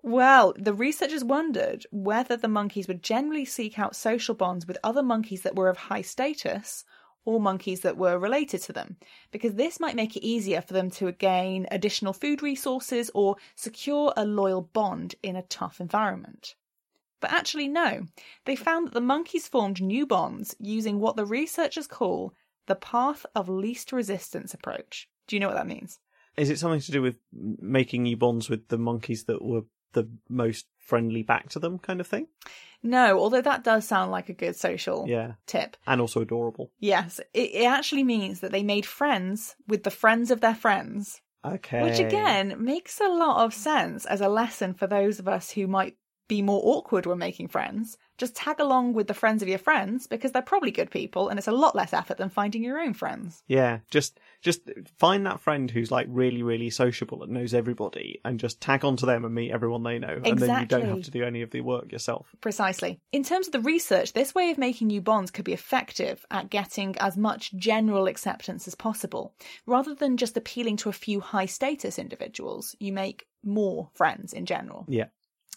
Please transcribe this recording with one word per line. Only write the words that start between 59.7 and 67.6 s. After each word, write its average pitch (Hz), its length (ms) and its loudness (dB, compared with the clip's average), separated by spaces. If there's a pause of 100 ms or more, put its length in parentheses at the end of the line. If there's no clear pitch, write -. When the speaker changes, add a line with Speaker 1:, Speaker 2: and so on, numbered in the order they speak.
Speaker 2:
they 117 160 -2
know. - 260 -4
And 233 120 4
then 247 220 4
you 247 60 -2
don't 247 160 4
have 202 160 0
Speaker 1:
Exactly. 180 60 -6
Speaker 2:
to 147 80 -14
do 120 120 -2
any 120 200 -2
of 113 80 -10
the 123 100 -4
work 123 320 -4
yourself. - 340 -6 (140)
Speaker 1:
Precisely. 185 580 -2 (140)
In 277 100 2
terms 370 240 0
of 320 60 -8
the 254 80 2
research, 269 500 2
this 269 240 0
way 359 160 4
of 285 60 -2
making 247 300 0
new 208 120 2
bonds 196 320 2
could 180 140 -8
be 180 80 -2
effective - 760 -4
at 196 200 -6
getting 196 480 -4
as 190 180 0
much 208 400 -2
general 214 520 2